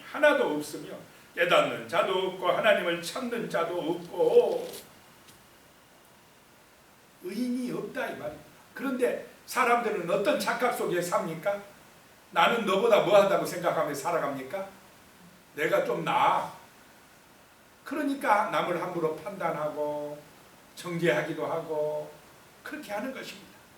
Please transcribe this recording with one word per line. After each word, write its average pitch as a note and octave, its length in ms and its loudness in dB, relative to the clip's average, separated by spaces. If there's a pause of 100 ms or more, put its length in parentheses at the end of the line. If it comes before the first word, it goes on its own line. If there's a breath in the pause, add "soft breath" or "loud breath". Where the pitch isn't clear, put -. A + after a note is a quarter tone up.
(100)
하나도 C4 460 4
없으며 D#3 380 -10 (400 loud breath)
깨닫는 C#3+ 540 2
자도 G3 240 0
없고 F#3 380 -2
하나님을 F3+ 520 2
찾는 A#3 460 -6
자도 F3 300 -2
없고." F3 880 2 (2500)
의인이 B3 500 -4
없다, - 340 -6
이 - 120 -8
말입니다. - 260 -12 (300)
그런데 B3+ 520 -2 (200)
사람들은 A3 640 0
어떤 G#3 280 2
착각 A#3 360 0
속에 F3 260 0
삽니까? F#3+ 600 -2 (680)
나는 G3+ 360 2
너보다 G3 340 4
뭐하다고 F3 460 6
생각하며 D#3+ 480 0
살아갑니까? D3 760 -4 (840)
내가 E3 300 2
좀 E3+ 200 -2
나아. - 480 2 (1300)
그러니까 C4 640 0
남을 F3 320 0
함부로 E3+ 340 -2
판단하고 D3 1040 -4 (540)
정죄하기도 D#3 720 -2
하고 D3+ 640 -4 (500)
그렇게 - 300 -12
하는 A#3+ 220 -6
것입니다. G3+ 420 -14 (220)